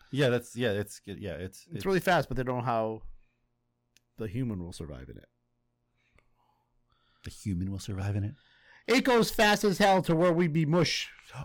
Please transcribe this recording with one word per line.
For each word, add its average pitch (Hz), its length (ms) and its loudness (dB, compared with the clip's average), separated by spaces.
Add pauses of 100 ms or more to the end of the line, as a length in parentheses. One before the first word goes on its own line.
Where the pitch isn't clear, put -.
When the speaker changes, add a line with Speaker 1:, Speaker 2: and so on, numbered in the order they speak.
(120)
Speaker 1:
Yeah, 135 180 2
that's, 120 260 -2
yeah, 120 160 0
it's, 101 340 -4
yeah, 98 280 -10
it's, 90 340 -12
Speaker 2:
It's 165 100 -10
Speaker 1:
it's 101 80 -8
Speaker 2:
really 190 140 2
fast, 165 300 2
but 123 80 -6
they 131 60 -2
don't 123 160 -2
know 120 40 -4
how 113 380 -2 (1120)
the 110 140 -8
human 107 340 -4
will 87 80 -10
survive 65 380 -14
in 55 80 -18
it. 50 100 -20 (2000)
Speaker 1:
The - 80 -12
human 95 400 -6
will 95 80 -10
survive 101 360 -6
in 101 80 -2
it? 104 120 -8 (520)
Speaker 2:
It 254 160 4
goes 233 280 4
fast 208 320 2
as 196 160 2
hell 196 240 6
to 170 120 2
where 175 160 4
we'd 165 220 2
be 160 120 2
mush. 160 440 2 (360)